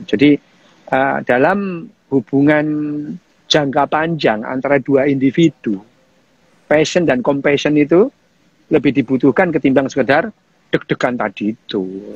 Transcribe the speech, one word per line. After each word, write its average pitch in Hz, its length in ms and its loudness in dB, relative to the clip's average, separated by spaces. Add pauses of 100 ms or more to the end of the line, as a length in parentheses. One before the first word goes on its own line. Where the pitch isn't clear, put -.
Jadi, 143 220 2 (580)
eh, 135 300 0 (100)
dalam 170 640 0 (200)
hubungan 143 560 2 (800)
jangka 143 440 2
panjang 151 520 0
antara 131 380 0
dua 135 260 0
individu, 135 760 0 (840)
passion 156 380 0
dan 131 180 0
compassion 143 540 0
itu 165 320 4 (640)
lebih 143 240 2
dibutuhkan 135 560 2
ketimbang 139 400 0
sekedar 139 400 0 (400)
deg-degan - 480 -4
tadi 107 400 -6
itu, - 240 -6 (340)